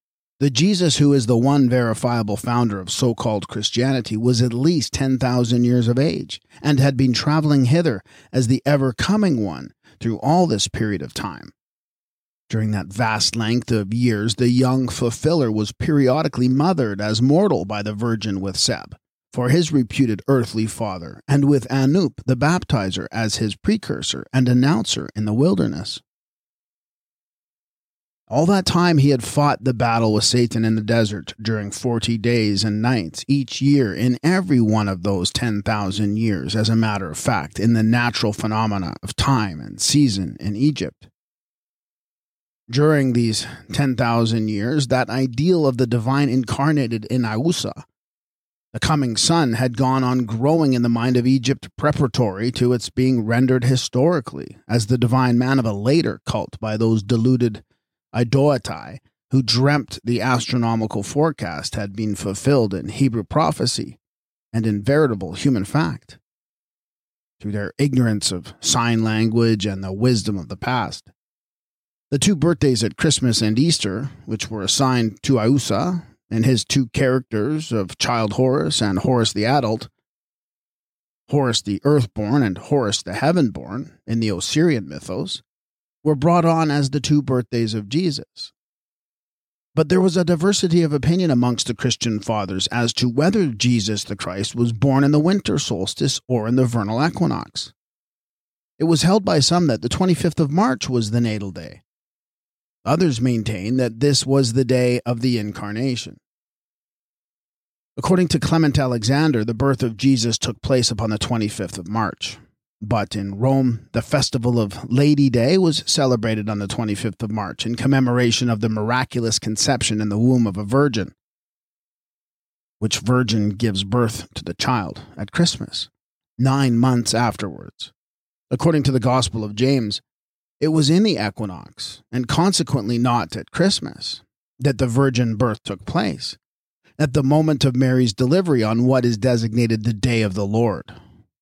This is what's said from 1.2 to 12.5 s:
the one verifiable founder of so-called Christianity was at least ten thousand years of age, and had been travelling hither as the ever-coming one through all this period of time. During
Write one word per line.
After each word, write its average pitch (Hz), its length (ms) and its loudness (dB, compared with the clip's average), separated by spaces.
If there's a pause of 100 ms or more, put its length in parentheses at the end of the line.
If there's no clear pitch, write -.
the 120 100 4
one 135 320 4
verifiable 117 680 0
founder 120 440 -2
of 92 100 -10
so-called 113 580 -2
Christianity 120 680 -2
was 120 240 2
at 123 120 2
least 139 380 0
ten 131 280 0
thousand 123 460 2
years 120 220 2
of 120 120 2
age, - 420 -4 (220)
and 143 160 2
had 135 180 2
been 127 160 4
travelling 147 520 2
hither 139 360 2 (320)
as 123 140 2
the 131 180 2
ever-coming 139 800 2
one 67 260 -8 (280)
through 113 180 -4
all 170 300 4
this 110 200 0
period 104 360 -4
of 64 100 -12
time. - 380 -10 (1000)
During 110 220 -2